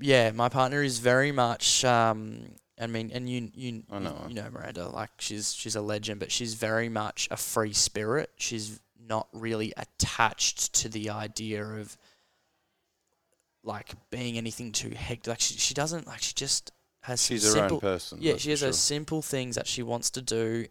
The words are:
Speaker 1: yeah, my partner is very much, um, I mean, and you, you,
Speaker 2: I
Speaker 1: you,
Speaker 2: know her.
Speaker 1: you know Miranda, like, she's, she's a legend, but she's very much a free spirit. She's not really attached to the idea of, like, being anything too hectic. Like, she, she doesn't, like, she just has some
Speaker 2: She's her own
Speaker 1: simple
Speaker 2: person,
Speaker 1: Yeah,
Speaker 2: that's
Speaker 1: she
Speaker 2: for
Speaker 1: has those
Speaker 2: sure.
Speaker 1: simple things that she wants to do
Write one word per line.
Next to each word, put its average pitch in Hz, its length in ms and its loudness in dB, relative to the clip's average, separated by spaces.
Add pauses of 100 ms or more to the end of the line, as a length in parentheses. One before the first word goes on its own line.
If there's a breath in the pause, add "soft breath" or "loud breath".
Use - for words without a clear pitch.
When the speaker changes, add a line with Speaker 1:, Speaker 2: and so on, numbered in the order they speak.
Speaker 1:
yeah, 127 320 6
my 120 160 2
partner 131 340 2
is 131 160 0
very 127 340 4
much, 120 520 2
um, 113 640 2 (300)
I 117 80 -4
mean, 113 260 -4
and 123 140 -6
you, 120 260 -4
you, 120 360 -8
Speaker 2:
I 101 80 -6
Speaker 1:
you, 95 60 -2
Speaker 2:
know 85 60 -2
her. 73 180 -10
Speaker 1:
you 120 60 -10
know 107 160 -8
Miranda, - 380 -8
like, 110 300 -8
she's, 104 360 -4
she's 110 220 -6
a 107 60 -2
legend, 104 380 -4
but - 120 -6
she's 113 220 -2
very 110 340 0
much 107 420 -2
a 107 60 -2
free 107 380 0
spirit. 110 640 2
She's 107 420 -6 (180)
not 113 340 -2
really 113 440 -2
attached - 1000 0
to - 120 2
the 107 220 -4
idea 107 540 -4
of, 107 320 -8 (1700 soft breath)
like, 104 300 -8 (180)
being 120 280 -4
anything 113 340 -6
too 110 240 -2
hectic. 120 300 -8
Like, 117 140 -4
she, - 140 0
she - 200 0
doesn't, 156 320 -2
like, - 160 -10
she - 120 -2
just - 380 -2 (300)
has 123 180 -2
some - 160 2
Speaker 2:
She's 104 80 2 (100)
her 107 80 6
own 98 60 4
Speaker 1:
simple - 120 2
Speaker 2:
person, 92 400 -2
Speaker 1:
Yeah, 160 120 4
Speaker 2:
that's - 100 0
Speaker 1:
she 143 60 -2
Speaker 2:
for 151 40 2
Speaker 1:
has 143 80 2
those 143 60 2 (100)
Speaker 2:
sure. - 200 2
Speaker 1:
simple 156 260 -2
things 127 340 -2
that - 100 -4
she - 160 -2
wants 117 280 -2
to 131 120 -6
do 113 480 0